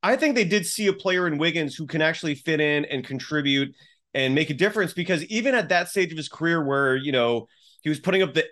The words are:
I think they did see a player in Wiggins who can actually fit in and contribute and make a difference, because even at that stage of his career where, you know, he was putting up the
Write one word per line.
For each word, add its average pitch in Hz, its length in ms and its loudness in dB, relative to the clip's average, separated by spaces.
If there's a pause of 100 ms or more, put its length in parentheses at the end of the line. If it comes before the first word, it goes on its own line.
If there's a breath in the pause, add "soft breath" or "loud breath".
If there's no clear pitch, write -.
I 226 120 4
think 302 180 2
they 233 100 4
did 196 220 2
see 214 220 -2
a 185 40 6
player 180 360 0
in 151 100 0
Wiggins 165 380 -2
who 160 100 -8
can 156 160 -2
actually 160 320 0
fit 156 260 0
in 147 260 2
and 131 180 -6
contribute 139 680 -2 (420 soft breath)
and 131 200 0
make 151 160 2
a 147 40 -6
difference, 190 380 0
because 175 340 -2
even 233 280 0
at 208 140 0
that 180 220 0
stage 180 200 0
of 160 60 -12
his 151 120 -8
career 165 320 0
where, 139 360 2
you 139 160 -4
know, 117 340 2 (360 soft breath)
he 151 60 -4
was 151 120 -2
putting 185 200 2
up 156 140 0
the 160 180 2